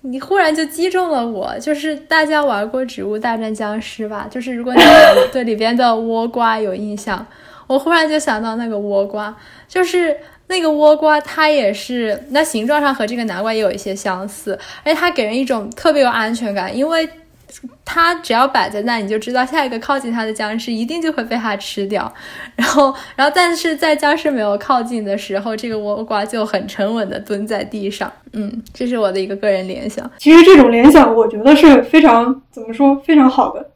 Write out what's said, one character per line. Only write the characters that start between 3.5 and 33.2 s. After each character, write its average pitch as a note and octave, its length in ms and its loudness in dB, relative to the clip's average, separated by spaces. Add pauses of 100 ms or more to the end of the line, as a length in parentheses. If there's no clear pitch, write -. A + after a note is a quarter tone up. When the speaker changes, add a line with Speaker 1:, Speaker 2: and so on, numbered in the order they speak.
Speaker 1:
僵 G#3+ 280 -8
尸》 - 280 -12
吧？ G#3 200 -10
就 B3+ 100 -12
是 B3 140 -10
如 A#3+ 100 -8
果 B3 120 -6
你 E4 60 6 (520)
对 B3+ 100 -2
里 A3+ 120 -2
边 A3+ 200 0
的 A#3+ 160 2
倭 A3+ 380 -2
瓜 A3+ 300 0
有 G3+ 140 -4
印 G#3 220 -8
象， G#3 300 -8 (420)
我 C4 100 0
忽 C#4 120 -2
然 E4 180 2
就 D4+ 100 -2
想 A#3+ 240 -4
到 A3+ 140 -6
那 A#3 100 -8
个 A3 120 -6
倭 G3+ 280 -2
瓜， G#3 300 -10 (320)
就 F#4 160 -2
是 E4+ 320 0 (320)
那 F#4 140 -2
个 D#4+ 80 0
倭 D4+ 260 4
瓜 D4+ 240 2
它 D4+ 300 -2
也 A#3+ 240 0
是， A3 440 -6 (120)
那 - 120 0
形 A3+ 240 -4
状 D4 140 0
上 C#4 160 0
和 A3+ 100 -4
这 A3 80 -6
个 A#3 120 -6
南 F#3+ 160 -6
瓜 A3 120 -4
也 A3 60 -2
有 G#3 100 0
一 F#3 80 -6
些 G3 160 -8
相 G3 320 -6
似， G3 320 -10 (280)
而 D#4 80 2
且 D#4 40 0
它 F4 140 0
给 A#3+ 140 -4
人 A3 120 -6
一 C4+ 60 -2
种 A3 280 -6
特 - 200 -2
别 D4 100 2
有 B3+ 60 4
安 A3+ 260 -2
全 A3+ 220 -6
感， G3 180 -6
因 C4 140 -4
为 D#4+ 220 -2 (760)
它 E4+ 320 0
只 E4+ 160 -8
要 A#3+ 160 2
摆 G#3+ 220 -2
在 G#3 140 -8
那， A#3+ 160 -2
你 G3 100 -6
就 G#3+ 100 -4
知 A#3+ 140 -10
道 B3+ 120 0
下 C#4+ 200 -2
一 C4 40 -6
个 A#3+ 100 -8
靠 C#4 200 -4
近 A#3+ 140 -8
它 A3+ 100 -4
的 A3 80 -6
僵 G#3+ 260 -6
尸 A3+ 140 -8
一 A3+ 140 -4
定 E4 160 -6
就 D#4+ 100 -2
会 C#4 140 -6
被 A#3 100 -6
它 A3 220 -4
吃 G3+ 300 -8
掉。 G3+ 220 -6 (460)
然 A#3 100 -2
后， C4+ 300 2 (220)
然 C4+ 100 2
后 D4 80 0
但 F4 180 2
是 D#4+ 220 -4
在 D#4 180 0
僵 D4 240 0
尸 D#4 140 -4
没 B3+ 80 -4
有 G#3 180 -2
靠 A#3+ 240 -2
近 A#3 220 -8
的 G3 140 -4
时 G3+ 200 -8
候， A3 160 -6
这 A3 140 -8
个 A3+ 80 -6
倭 G#3 300 -6
瓜 G#3+ 180 -4
就 G#3+ 220 -4
很 G#3 240 -6
沉 G#3+ 260 -4
稳 G#3 140 -4
地 - 100 -10
蹲 G#3 260 -8
在 G#3 200 -6
地 G#3 260 -8
上。 - 180 -10 (220)
嗯， A3 320 -10 (100)
这 B3+ 140 -6
是 B3 100 -4
我 G#3 140 0
的 F#3+ 80 -4
一 F#3+ 80 -6
个 G3 80 -8
个 G#3 140 -4
人 F#3+ 180 -2
联 F#3 220 -10
想。 - 280 -12
Speaker 2:
其 D4+ 140 4
实 E4+ 100 12
这 F#4 140 12
种 B3 160 8
联 A#3+ 180 8
想 C4+ 240 6
我 A3 140 4
觉 A3 160 -4
得 C#4 100 8
是 C#4+ 300 8
非 D#4 180 4
常， A#3+ 480 4
怎 A3+ 140 -16
么 A3+ 100 -12
说， C#4 220 2 (100)
非 D#4+ 80 2
常 C4+ 160 8